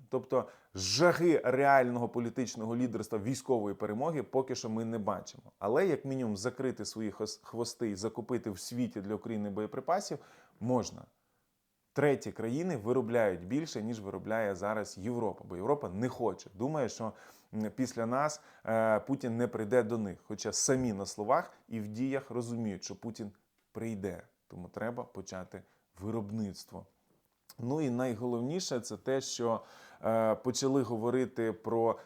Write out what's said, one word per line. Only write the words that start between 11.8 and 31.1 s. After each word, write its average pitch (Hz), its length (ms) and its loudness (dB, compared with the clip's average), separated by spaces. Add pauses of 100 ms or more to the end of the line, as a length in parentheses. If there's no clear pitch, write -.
Треті 135 380 2
країни 139 460 -2
виробляють 107 680 2
більше, 131 340 -2
ніж 110 200 -4
виробляє 98 540 -2
зараз 101 420 -2
Європа, 110 500 -2
бо 95 80 -8
Європа 120 340 0
не 107 200 -2
хоче. 107 440 -4
Думає, 127 360 -2
що, 107 240 -6 (400)
м, 107 220 -2
після 120 300 -2
нас, 139 360 0 (240)
е, 110 340 4
Путін 127 380 -2
не 120 100 2
прийде 110 360 4
до 110 140 0
них. 101 300 -4
Хоча 107 260 -4
самі 127 400 2
на 98 120 -2
словах 123 480 0 (140)
і 113 120 -6
в 104 80 -6
діях 131 440 -4
розуміють, 113 520 -4
що 98 120 -10
Путін 107 360 -10 (400)
прийде. 101 520 -6 (240)
Тому 90 220 -12
треба 120 340 -6
почати 92 600 -12 (360)
виробництво. 101 840 -6 (760)
Ну 131 220 -2
і 143 80 0
найголовніше 123 880 -2
це 107 180 -8
те, 135 240 0
що, 117 400 0 (440)
е, 110 300 6
почали 135 460 2
говорити 117 720 2